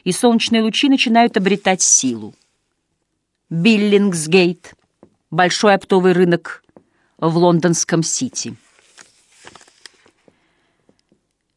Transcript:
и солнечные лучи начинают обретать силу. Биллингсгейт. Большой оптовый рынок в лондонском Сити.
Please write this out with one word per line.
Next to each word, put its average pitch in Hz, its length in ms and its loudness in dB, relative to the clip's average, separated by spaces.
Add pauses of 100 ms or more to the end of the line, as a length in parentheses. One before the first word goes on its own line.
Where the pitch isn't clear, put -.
и 180 80 -4
солнечные 226 500 0
лучи 220 280 -2
начинают 240 480 2
обретать 190 440 -2
силу. 110 540 -2 (1120)
Биллингсгейт. 185 1200 0 (580)
Большой 180 440 2
оптовый 185 360 0
рынок 175 540 -2 (520)
в 165 200 -2
лондонском 170 680 0
Сити. - 540 -8 (3000)